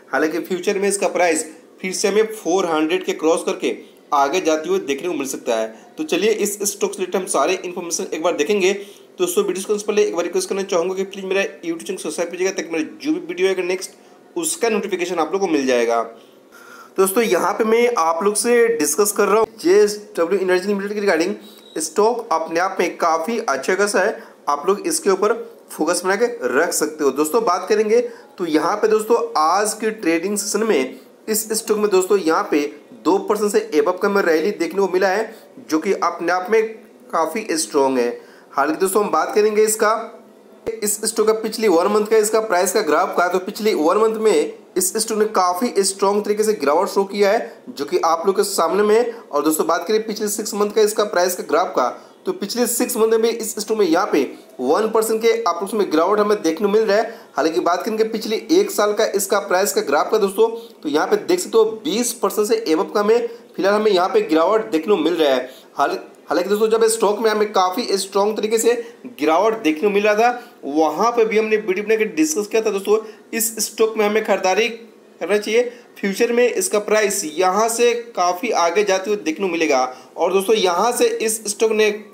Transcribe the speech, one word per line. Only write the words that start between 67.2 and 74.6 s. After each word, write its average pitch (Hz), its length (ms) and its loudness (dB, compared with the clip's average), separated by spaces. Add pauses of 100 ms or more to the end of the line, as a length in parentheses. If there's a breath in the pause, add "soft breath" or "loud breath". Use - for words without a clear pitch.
हमें 214 220 0
काफ़ी 190 440 0
strong 202 400 0
तरीके 220 200 0
से 226 160 4 (460 loud breath)
गिरावट 175 440 2
देखने 156 180 0
को 208 80 2
मिल 202 140 2
रहा 208 120 4
था, 240 280 2 (220 loud breath)
वहाँ 156 460 0
पे 240 140 2
भी 208 120 0
हमने 214 200 2
वीडियो 202 280 -4
बना 220 100 2
के 220 100 0
डिस्कस 190 420 -2
किया 220 140 0
था 214 80 -2
दोस्तों, 202 280 0 (360 loud breath)
इस 226 260 -4
stock 220 380 0
में 214 80 2
हमें 214 200 0
खरीदारी 190 420 2